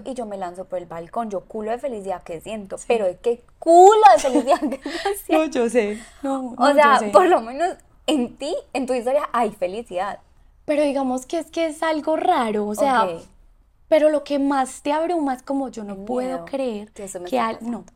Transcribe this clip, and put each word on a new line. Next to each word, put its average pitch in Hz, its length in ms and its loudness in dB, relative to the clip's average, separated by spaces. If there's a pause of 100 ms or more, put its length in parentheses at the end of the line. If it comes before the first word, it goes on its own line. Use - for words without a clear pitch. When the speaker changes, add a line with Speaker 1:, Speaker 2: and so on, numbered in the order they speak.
Speaker 1:
Sí. 254 60 -12
Speaker 2:
y 262 40 -8
yo 240 120 -10
me 208 100 -12
lanzo 185 300 -12
por 185 140 -8
el 175 60 -16
balcón. 170 440 -10
Yo 190 120 -6
culo 214 280 -10
de 233 80 -6
felicidad 202 440 -8
que 165 180 -12
siento, 196 380 -12
Speaker 1:
Sí. - 100 -16
Speaker 2:
pero 220 180 2
es 180 120 -4
que 240 240 -4 (160)
culo 370 440 10 (120)
de 302 60 2
felicidad 277 400 2
que 269 180 -4
<laughs> - 120 -20
yo - 0 - (100)
Speaker 1:
No, 403 140 -4 (100)
Speaker 2:
siento. 311 360 0
Speaker 1:
yo 233 100 0
sé. 214 280 -2 (240)
No, 269 360 -6
Speaker 2:
O 269 100 4
Speaker 1:
no, 285 60 4
Speaker 2:
sea, 285 260 6
Speaker 1:
yo 220 60 -4
sé. 202 60 -6
Speaker 2:
por 370 160 6
lo 339 120 4
menos 269 360 -6 (300)
en 247 300 -2
ti, 294 180 -8 (200)
en 262 120 -4
tu 247 60 -4
historia, 262 400 -2
hay 233 180 0
felicidad. 185 680 -8 (460)
Speaker 1:
Pero 294 200 0
digamos 262 420 -2
que 339 120 -6
es 320 120 -8
que 330 160 -4
es 311 160 -6
algo 320 340 -2
raro, 247 520 0
o 208 80 -6
sea, 262 280 2
Speaker 2:
Ok. 170 180 -8 (640)
Speaker 1:
pero 302 200 6
lo 294 160 2
que 285 140 -2
más 269 440 -2
te 285 100 -2
abruma 311 420 -2
es 254 80 -16
como, 269 260 -4
"Yo 226 160 -12
no 202 120 -12
Speaker 2:
El 190 80 -16
Speaker 1:
puedo 247 240 -4
Speaker 2:
miedo 262 180 -8
Speaker 1:
creer 233 460 -8
Speaker 2:
que 208 120 -16
eso 185 160 -12
me 180 80 -12
Speaker 1:
que 254 80 -4
Speaker 2:
está 226 120 -2
Speaker 1:
hay-, 170 80 -6
Speaker 2:
pasando. 226 220 -10
Speaker 1:
no, 180 60 -16 (120)